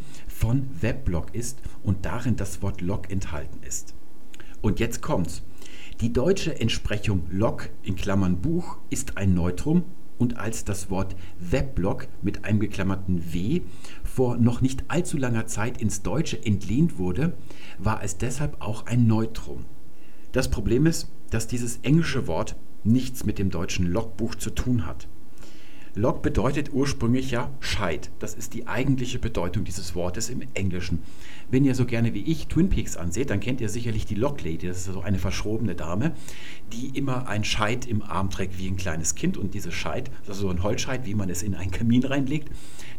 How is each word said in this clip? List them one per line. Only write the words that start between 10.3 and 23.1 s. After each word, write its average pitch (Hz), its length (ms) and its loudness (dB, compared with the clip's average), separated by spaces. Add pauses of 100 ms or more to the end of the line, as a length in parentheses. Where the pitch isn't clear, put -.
als 113 260 -2
das - 260 0
Wort 95 260 0 (240)
Weblog 131 680 0 (140)
mit - 240 0
einem 107 140 4
geklammerten 95 720 0
W 117 280 2 (420)
vor 123 340 2
noch 120 240 4
nicht 131 280 2
allzu 170 280 0
langer 120 300 2
Zeit - 340 0
ins 104 200 2
Deutsche 117 420 0
entlehnt 107 540 2
wurde, 104 400 0 (400)
war 107 260 0
es 98 140 -2
deshalb 135 440 0
auch 107 240 -2
ein 117 220 4
Neutrum. 110 580 2 (680)
Das 135 180 2
Problem 117 360 4
ist, - 240 2 (200)
dass 113 180 0
dieses 120 360 0
englische 147 440 4
Wort 85 280 0 (280)
nichts 131 420 2